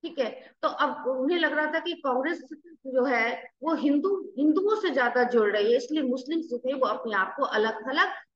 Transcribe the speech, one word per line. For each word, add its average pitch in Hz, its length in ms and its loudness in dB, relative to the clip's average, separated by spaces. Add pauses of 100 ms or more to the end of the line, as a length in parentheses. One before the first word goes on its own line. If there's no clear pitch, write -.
ठीक 330 160 -10
है, - 320 -4 (120)
तो 320 60 0
अब 254 380 -2
उन्हें 269 320 0
लग 311 140 2
रहा 302 200 0
था 320 60 -2
कि 330 140 -6
कांग्रेस 269 560 -2 (380)
जो 254 180 0
है 240 460 0 (120)
वो 320 120 0
हिंदू, 294 640 0
हिंदुओं 381 420 4
से 370 100 0
ज्यादा 247 340 2
जुड़ 233 260 4
रही 208 200 2
है, 240 60 4
इसलिए 302 260 -2
मुस्लिम 269 380 -2
जो 247 180 -6
थे 254 140 -4
वो 262 140 2
अपने 214 280 -4
आप 190 220 0
को 277 60 0
अलग 220 460 0
थलग 339 200 2 (280)